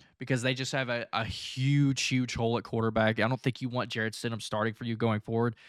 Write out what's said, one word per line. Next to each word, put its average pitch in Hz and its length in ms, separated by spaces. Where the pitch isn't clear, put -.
because 127 240
they 131 120
just 127 180
have 131 160
a, 120 240
a 113 120
huge, 139 800
huge 127 300
hole 117 220
at 104 80
quarterback. 110 560
I 107 80
don't 131 120
think - 200
you 131 80
want 120 220
Jarrett 110 240
Stidham 113 260
starting 107 340
for - 100
you 113 120
going 110 240
forward. 113 340